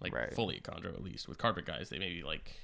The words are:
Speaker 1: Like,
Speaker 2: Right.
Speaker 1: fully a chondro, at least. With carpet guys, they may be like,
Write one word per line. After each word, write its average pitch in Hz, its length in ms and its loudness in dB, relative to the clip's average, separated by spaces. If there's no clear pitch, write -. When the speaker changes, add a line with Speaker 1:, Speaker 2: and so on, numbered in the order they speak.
Speaker 1:
Like, 90 120 0
Speaker 2:
Right. 58 200 2
Speaker 1:
fully 101 240 4
a - 40 -6
chondro, - 320 -4
at - 80 -4
least. - 280 -4
With - 80 -6
carpet 110 280 4
guys, - 240 -2
they - 100 -4
may 95 140 2
be 82 100 -4
like, - 400 -4